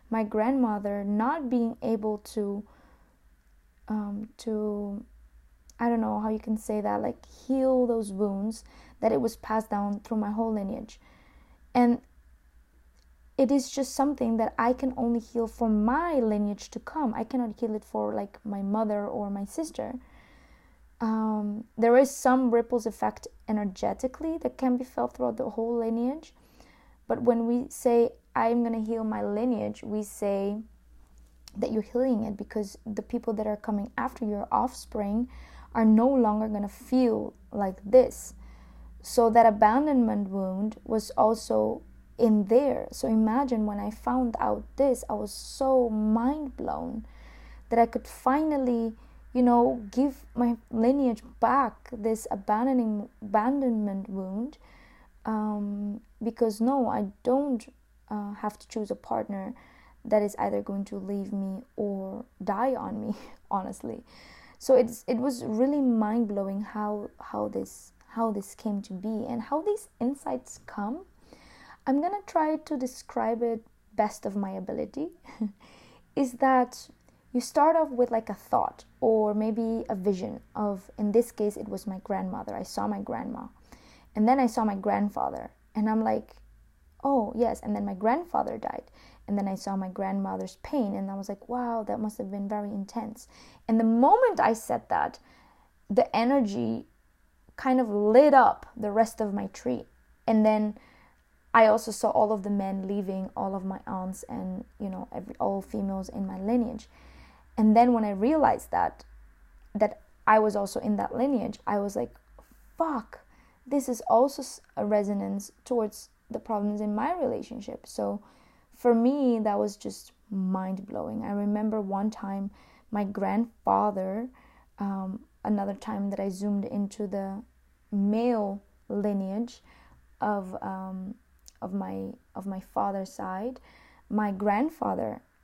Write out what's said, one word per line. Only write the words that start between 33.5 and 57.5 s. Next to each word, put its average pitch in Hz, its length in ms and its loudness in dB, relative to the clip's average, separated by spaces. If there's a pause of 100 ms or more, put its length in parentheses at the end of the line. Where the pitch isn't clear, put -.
coming 208 400 -4
after 247 280 -4
your 208 260 -4
offspring 220 760 -2 (460)
are 226 120 4
no 220 220 8
longer 220 400 4
gonna 208 220 -4
feel 240 640 2 (180)
like 190 320 -2
this. - 500 4 (680)
So 233 280 4
that 226 160 8
abandonment 220 840 4
wound 190 560 -4
was 220 260 -2
also 220 680 2 (360)
in 214 280 4
there. 240 460 2
So - 160 -6
imagine 220 580 2
when 208 140 -4
I 208 120 -6
found 247 480 -2
out 208 240 0 (140)
this, 262 320 2
I - 40 -2
was 208 180 -6
so 262 580 2
mind 233 680 0
blown 82 480 -6 (640)
that 226 80 2
I 233 80 6
could 226 220 -6
finally, 254 880 0 (380)
you 247 100 4
know, 247 380 6 (100)
give 269 420 0
my 240 240 0 (140)
lineage 240 500 2 (180)
back 240 520 2
this 220 400 -2
abandoning, 220 800 0 (120)
abandonment 214 880 0
wound. 196 480 -6 (680)
Um, 208 760 -4 (220)
because 220 380 -2
no, 254 260 2
I 208 200 -2 (160)
don't, 262 480 0 (380)